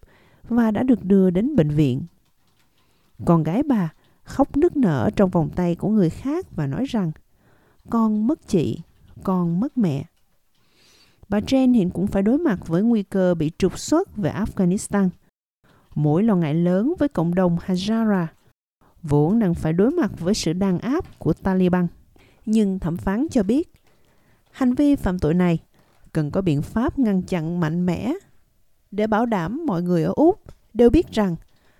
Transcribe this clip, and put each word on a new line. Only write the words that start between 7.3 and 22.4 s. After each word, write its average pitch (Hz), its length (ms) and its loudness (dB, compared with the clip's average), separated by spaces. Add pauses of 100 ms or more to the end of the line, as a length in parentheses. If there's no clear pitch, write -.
"Con 220 380 0
mất - 200 -4
chị, 156 320 0 (440)
con 175 360 0
mất 269 180 -4
mẹ." 156 260 -2 (1300)
Bà 202 100 0
Jen 262 340 2
hiện 185 160 4
cũng 190 180 -4
phải 196 160 0
đối 240 140 2
mặt 277 300 -2
với 170 160 0
nguy 226 200 2
cơ 180 320 0
bị 160 220 -2
trục 180 220 -2
xuất - 380 -2
về 180 140 -2
Afghanistan. 196 800 -2 (840)
Mối 151 280 2
lo 220 120 2
ngại 160 180 0
lớn 180 460 0
với 285 100 0
cộng 170 260 -2
đồng 180 220 2 (100)
Hazara, 196 580 -2 (800)
vốn 151 360 2
đang 180 140 2
phải 160 200 -2
đối 202 180 2
mặt 330 280 -2
với 175 140 0
sự 160 200 -2
đàn 185 260 -2
áp 285 400 -6
của 165 140 0
Taliban. 185 540 0 (580)